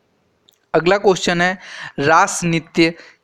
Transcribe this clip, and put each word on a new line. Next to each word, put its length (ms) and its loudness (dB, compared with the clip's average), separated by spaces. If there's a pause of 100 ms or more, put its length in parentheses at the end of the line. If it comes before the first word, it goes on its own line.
(760)
अगला 240 2
क्वेश्चन 420 0
है, 180 -2 (400)
रास 460 2
नृत्य 500 0 (300)